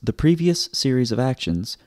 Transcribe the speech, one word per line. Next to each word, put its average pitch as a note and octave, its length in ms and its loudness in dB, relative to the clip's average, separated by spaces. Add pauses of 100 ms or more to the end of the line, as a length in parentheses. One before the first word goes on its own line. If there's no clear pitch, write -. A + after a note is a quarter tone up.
The A2+ 100 -2
previous E3+ 640 2
series B2+ 380 0
of A2 80 0
actions, A2+ 680 -2